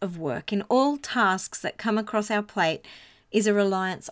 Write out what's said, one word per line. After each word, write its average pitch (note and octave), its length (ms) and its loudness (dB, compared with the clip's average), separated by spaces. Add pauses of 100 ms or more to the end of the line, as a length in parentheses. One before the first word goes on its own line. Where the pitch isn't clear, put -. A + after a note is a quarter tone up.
of F3 160 -6
work, D3 340 -4
in G3+ 160 0
all C4+ 300 4
tasks G3 600 0
that - 180 -6
come A3 180 0
across G#3+ 340 -2
our G#3 120 0
plate, E3+ 420 -2 (460)
is G#3 160 2
a G#3 80 4
reliance F#3+ 580 0